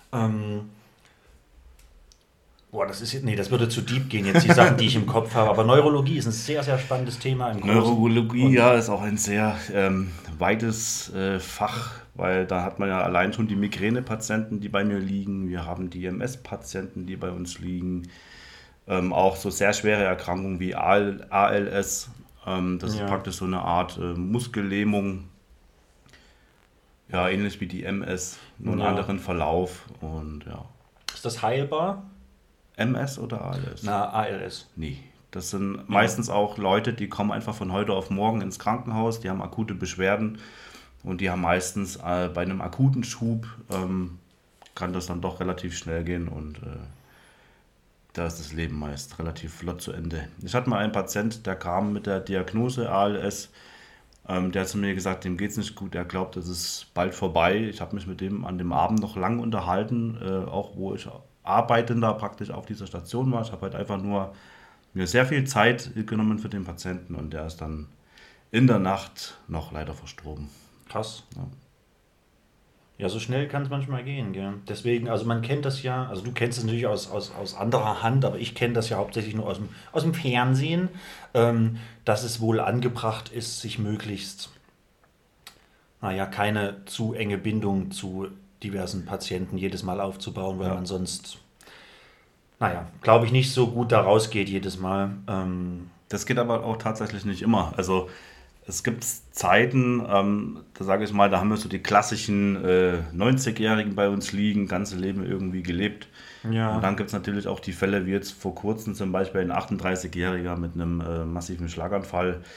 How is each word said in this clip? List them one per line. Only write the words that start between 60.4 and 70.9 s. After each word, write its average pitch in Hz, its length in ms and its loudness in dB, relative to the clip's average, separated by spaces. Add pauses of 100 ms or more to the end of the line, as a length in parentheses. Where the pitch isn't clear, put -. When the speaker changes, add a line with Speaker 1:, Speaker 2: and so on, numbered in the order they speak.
Speaker 1:
auch 98 260 -6
wo 95 180 -6
ich - 120 -10 (360)
Arbeitender 117 720 2
praktisch 104 360 -8
auf - 140 -10
dieser 98 220 -10
Station 117 460 -2
war. 117 100 0
Ich 110 100 -8
hab - 80 -10
halt 95 140 -6
einfach 98 260 -4
nur 98 340 -2 (600)
mir 92 120 -2
sehr 123 200 4
viel 139 180 2
Zeit 117 460 2 (160)
genommen 107 320 0
für 107 100 -6
den 98 160 -6
Patienten 87 500 -8
und 76 200 -8
der 78 120 -6
ist 80 120 -10
dann 78 280 -8 (640)
in 120 160 6
der 113 120 6
Nacht - 580 -2 (100)
noch 80 260 -8
leider 78 200 -8
verstorben. 76 560 -12 (400)
Speaker 2:
Krass. - 360 -8 (120)